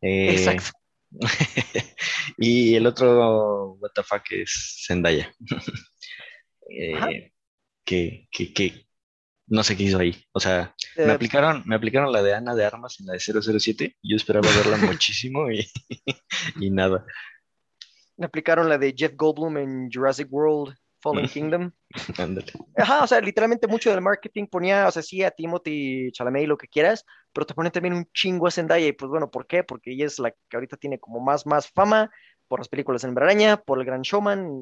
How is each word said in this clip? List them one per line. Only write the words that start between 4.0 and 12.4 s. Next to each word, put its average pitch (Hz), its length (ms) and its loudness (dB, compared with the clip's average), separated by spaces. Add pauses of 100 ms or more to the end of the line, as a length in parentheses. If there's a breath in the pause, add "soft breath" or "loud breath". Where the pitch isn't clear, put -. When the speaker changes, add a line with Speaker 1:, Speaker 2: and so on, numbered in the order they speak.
Speaker 1:
fuck 101 280 -4
es - 560 -8
Zendaya. 85 520 0
<laughs> - 500 -10 (800 loud breath)
Eh, 80 260 -6
Speaker 2:
Ajá. 113 140 -2 (760)
Speaker 1:
que, - 480 -2
que, - 220 -8
que - 340 -2 (600)
no 107 160 2
sé 104 120 0
qué 95 80 -2
hizo 95 160 2
ahí. 87 160 0 (160)
O - 80 -4
sea, 90 340 -2 (220 loud breath)
me 165 80 0
Speaker 2:
Eh, - 80 6
Speaker 1:
aplicaron, 143 540 2
me 110 100 0
aplicaron 120 360 0
la 107 120 2
de 101 100 4
Ana 120 220 -2